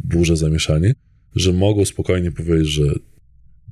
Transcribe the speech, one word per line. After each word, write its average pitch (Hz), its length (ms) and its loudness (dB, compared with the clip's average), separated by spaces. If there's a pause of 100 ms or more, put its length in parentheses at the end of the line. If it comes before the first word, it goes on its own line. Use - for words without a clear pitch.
burzę, 85 320 2
zamieszanie, 78 580 0 (420)
że 90 160 0
mogą 98 320 2
spokojnie 87 480 -2
powiedzieć, 80 360 0
że 73 260 0 (760)